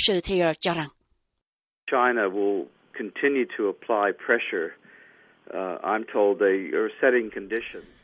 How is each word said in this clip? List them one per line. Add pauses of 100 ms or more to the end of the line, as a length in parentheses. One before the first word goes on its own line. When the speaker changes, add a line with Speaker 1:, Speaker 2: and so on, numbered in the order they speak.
Speaker 1:
sư
Thayer
cho
rằng, (1040)
Speaker 2:
China (120)
will (280)
continue (140)
to
apply
pressure. (760)
Uh,
I'm (100)
told
they
are
setting
conditions. (200)